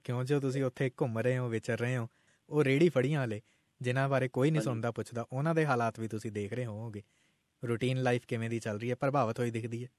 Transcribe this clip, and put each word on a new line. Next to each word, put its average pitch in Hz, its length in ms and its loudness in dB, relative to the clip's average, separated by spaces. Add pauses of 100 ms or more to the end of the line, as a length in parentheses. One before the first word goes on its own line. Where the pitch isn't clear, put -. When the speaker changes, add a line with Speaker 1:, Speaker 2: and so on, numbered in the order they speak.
Speaker 1:
ਕਿਉਂ 123 200 -2
ਜੋ 143 160 2
ਤੁਸੀਂ 135 240 -2
ਉੱਥੇ 131 260 0 (120)
ਘੁੰਮ 113 180 0
ਰਹੇ 123 180 2
ਹੋ, 123 120 -2
ਵਿਚਰ 113 300 -2
ਰਹੇ 123 180 0
ਹੋ, 117 100 -4 (420)
ਉਹ 147 140 4
ਰੇਹੜੀ 139 260 6
ਫੜੀਆਂ 139 300 2
ਵਾਲੇ 110 220 -2 (400)
ਜਿਨ੍ਹਾਂ 131 280 2
ਬਾਰੇ 131 180 2
ਕੋਈ 135 240 4
ਨਹੀਂ 156 80 2
Speaker 2:
ਹਾਂਜੀ। - 60 0
Speaker 1:
ਸੁਣਦਾ 117 260 -2
ਪੁੱਛਦਾ, 117 420 -6
ਉਹਨਾਂ 151 220 0
ਦੇ 160 100 4
ਹਾਲਾਤ 120 340 2
ਵੀ 110 80 -4
ਤੁਸੀਂ 110 240 -6
ਦੇਖ 104 220 -4
ਰਹੇ 123 120 -4
ਹੋਵੋਗੇ। 107 380 -8 (640)
ਰੂਟੀਨ 127 360 0
ਲਾਈਫ 123 240 2
ਕਿਵੇਂ 113 220 -2
ਦੀ 117 100 -2
ਚੱਲ 107 200 -4
ਰਹੀ 120 100 -6
ਹੈ, 123 60 -2
ਪ੍ਰਭਾਵਿਤ 139 440 0
ਹੋਈ 120 120 0
ਦਿਖਦੀ 117 320 -6
ਹੈ? 123 160 -14